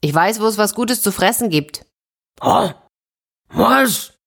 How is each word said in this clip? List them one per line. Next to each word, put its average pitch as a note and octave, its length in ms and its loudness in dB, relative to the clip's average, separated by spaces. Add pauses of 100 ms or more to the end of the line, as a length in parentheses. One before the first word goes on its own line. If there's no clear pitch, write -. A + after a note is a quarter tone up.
Ich D3 120 -2
weiß, F#3+ 260 2
wo G#3 60 0
es A3 100 2
was G#3 180 0
Gutes A#3 280 -2
zu G3+ 100 0
fressen A3 380 0
gibt. D3+ 340 -4 (560)
Oh, - 300 2 (760)
was? A#3+ 640 0 (120)